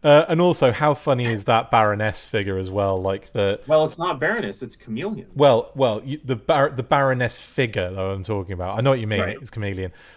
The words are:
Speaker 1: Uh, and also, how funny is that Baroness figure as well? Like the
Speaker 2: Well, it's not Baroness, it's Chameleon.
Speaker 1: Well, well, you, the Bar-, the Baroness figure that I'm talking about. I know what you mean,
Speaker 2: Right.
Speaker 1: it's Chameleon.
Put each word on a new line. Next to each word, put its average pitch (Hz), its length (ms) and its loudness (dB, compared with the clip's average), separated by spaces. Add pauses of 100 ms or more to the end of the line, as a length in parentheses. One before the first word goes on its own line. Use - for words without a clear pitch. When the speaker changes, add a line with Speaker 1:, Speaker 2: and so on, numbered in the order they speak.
Speaker 1:
Uh, 151 240 8
and 165 120 2
also, 160 320 4
how 151 220 0
funny 123 320 -2
is 110 180 -4
that 117 260 2
Baroness 107 560 2
figure 98 320 -2
as 95 100 -4
well? 98 280 0
Like 95 340 -4
the 101 380 -2
Speaker 2:
Well, 156 160 4
it's 156 140 -6
not 165 200 -4
Baroness, 196 420 -4
it's - 140 -14
Chameleon. 160 580 -10
Speaker 1:
Well, 135 440 4
well, 117 280 0
you, 139 200 -8
the 131 100 -2
Bar-, 143 360 2
the 127 120 -8
Baroness 131 580 0
figure 104 480 -4
that 95 120 -8
I'm 95 240 -4
talking 98 280 -6
about. 90 240 -6
I 110 40 -2
know 131 100 2
what 135 80 2
you 110 80 -6
mean, 107 140 -2
Speaker 2:
Right. 92 200 -4
Speaker 1:
it's 123 100 -16
Chameleon. 95 420 -6 (240)